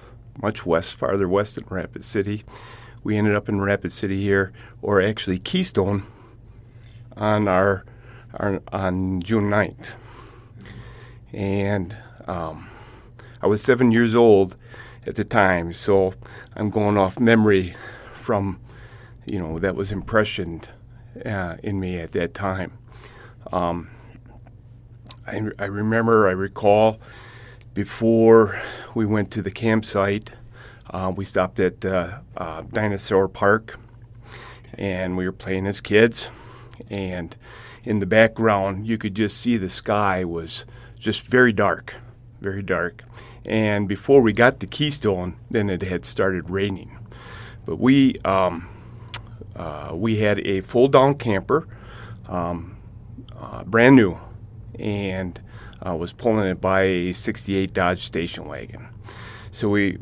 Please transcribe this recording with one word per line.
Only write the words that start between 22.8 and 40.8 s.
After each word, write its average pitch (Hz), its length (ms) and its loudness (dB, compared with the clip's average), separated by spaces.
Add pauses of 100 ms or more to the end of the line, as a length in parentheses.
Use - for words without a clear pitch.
Um, 87 380 -4 (1400)
I, 104 140 -8 (180)
I 101 60 -4
remember, 107 640 4
I 92 40 4
recall, 104 680 4 (720)
before 113 880 4 (340)
we 110 120 0
went 104 240 0
to 110 100 -6
the 95 120 -6
campsite, 104 800 0 (600)
uh, 92 260 -4
we 98 80 -8
stopped 92 340 -2
at, 92 280 0
uh, 90 320 -2 (180)
uh, 82 340 -10
Dinosaur 98 580 2
Park, 104 500 0 (960)
and 92 420 -4
we 92 80 -2
were 92 80 -4
playing 95 340 -4
as 101 140 -4
kids, 113 480 4 (600)
and 90 440 -6 (480)
in 107 180 0
the 98 60 -2
background, 107 800 2
you 113 120 -2
could 104 160 -6
just 104 240 -2
see 120 180 0
the 95 140 -2
sky 101 540 0
was 82 420 -8 (320)